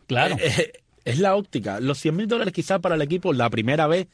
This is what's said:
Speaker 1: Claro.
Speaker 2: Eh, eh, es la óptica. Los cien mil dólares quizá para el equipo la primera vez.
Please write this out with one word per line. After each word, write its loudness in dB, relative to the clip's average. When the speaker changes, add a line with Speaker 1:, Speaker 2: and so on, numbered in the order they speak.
Speaker 1:
Claro. 0
Speaker 2:
Eh, 0
eh, -2
es -2
la 2
óptica. -4
Los -2
cien 0
mil -2
dólares -2
quizá 0
para 0
el 2
equipo 0
la 2
primera 2
vez. 0